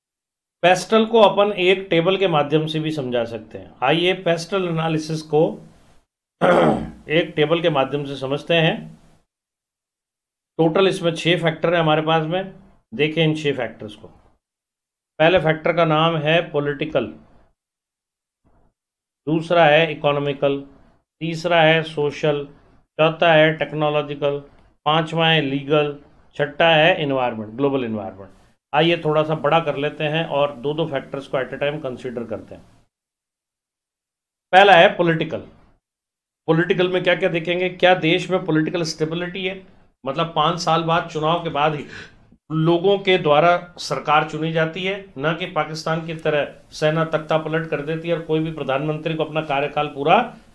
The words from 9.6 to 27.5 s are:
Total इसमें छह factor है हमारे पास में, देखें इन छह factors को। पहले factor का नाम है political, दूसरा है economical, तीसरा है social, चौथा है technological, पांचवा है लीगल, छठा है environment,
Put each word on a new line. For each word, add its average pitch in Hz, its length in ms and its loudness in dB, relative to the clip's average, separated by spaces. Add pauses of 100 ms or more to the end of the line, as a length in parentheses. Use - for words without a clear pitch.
Total 165 280 2
इसमें 170 280 -2
छह 170 220 0
factor 165 360 0
है 175 60 2
हमारे 156 220 2
पास 160 240 0
में, 185 280 -6 (400)
देखें 156 300 0
इन 156 120 2
छह 147 180 -2
factors 110 420 -10
को। - 120 -20 (1120)
पहले 170 200 4
factor 160 340 0
का 165 120 2
नाम 160 320 2
है 156 220 0 (120)
political, 143 640 -4 (2250)
दूसरा 165 380 2
है 156 260 4
economical, 143 680 -2 (640)
तीसरा 170 400 0
है 160 220 6
social, 147 640 -4 (520)
चौथा 165 340 4
है 156 200 6
technological, 147 880 -4 (440)
पांचवा 160 420 0
है 160 140 4
लीगल, 139 540 0 (400)
छठा 147 340 0
है 160 320 4
environment, 120 520 -4